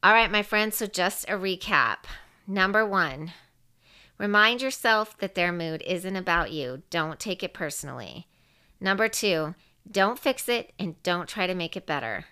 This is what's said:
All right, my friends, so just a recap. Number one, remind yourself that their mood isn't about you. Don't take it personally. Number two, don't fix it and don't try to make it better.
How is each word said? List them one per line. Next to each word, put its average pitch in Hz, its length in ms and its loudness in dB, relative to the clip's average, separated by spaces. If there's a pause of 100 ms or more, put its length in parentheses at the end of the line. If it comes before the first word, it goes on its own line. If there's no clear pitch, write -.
All 196 80 8
right, 220 180 6
my 208 140 2
friends, 214 320 0
so 220 100 -2
just 185 420 -2
a - 40 -2
recap. 185 720 0 (420)
Number 196 400 2
one, 165 460 -2 (840)
remind 214 440 4
yourself 220 560 0
that 190 160 -6
their 175 180 2
mood 165 300 -4
isn't 185 340 -4
about 170 360 0
you. 135 380 -6
Don't 160 280 -2
take 185 240 -6
it 190 100 -6
personally. 131 760 -8 (520)
Number 196 280 2
two, 170 460 0 (340)
don't 208 300 2
fix 254 300 -2
it 240 280 -2
and 180 280 -6
don't 175 240 0
try 190 180 -4
to 185 80 -2
make 170 220 -4
it 180 100 -10
better. 120 460 -4